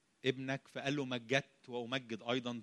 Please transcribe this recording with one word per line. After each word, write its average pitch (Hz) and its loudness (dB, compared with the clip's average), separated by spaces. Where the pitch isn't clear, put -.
ابنك"، 131 0
فقال 139 0
له: 143 0
"مجدت 127 0
وأمجد 120 -2
أيضًا". 120 0